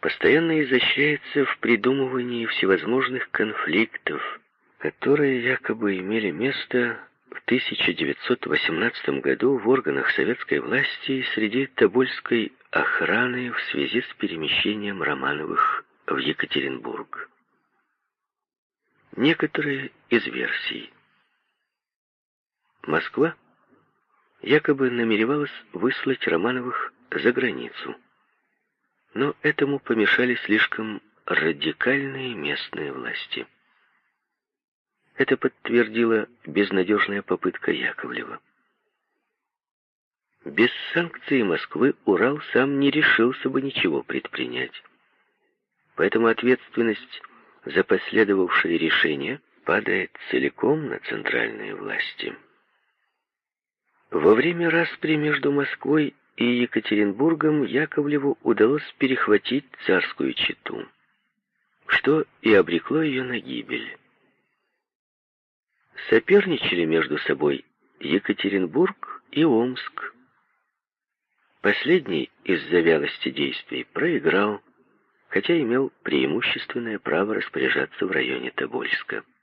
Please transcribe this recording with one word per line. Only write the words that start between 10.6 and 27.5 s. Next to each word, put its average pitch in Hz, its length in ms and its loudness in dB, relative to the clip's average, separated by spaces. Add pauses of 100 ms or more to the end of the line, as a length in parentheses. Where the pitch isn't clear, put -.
власти 104 520 -4
и 131 120 -2 (100)
среди 110 320 0
тобольской 120 880 2 (180)
охраны 120 800 0
в - 80 -6 (120)
связи 73 300 -2
с - 120 -12
перемещением 95 880 -2
Романовых 73 800 -2 (220)
в - 100 -2
Екатеринбург. 65 1120 -6 (1900)
Некоторые 143 760 0 (180)
из 117 180 4
версий. - 680 -6 (1900)
Москва 127 520 0 (1080)
якобы 139 480 2
намеревалась 120 640 0 (220)
выслать 123 520 -2
Романовых 120 680 -2 (180)
за 120 220 2
границу, 76 640 -6 (1160)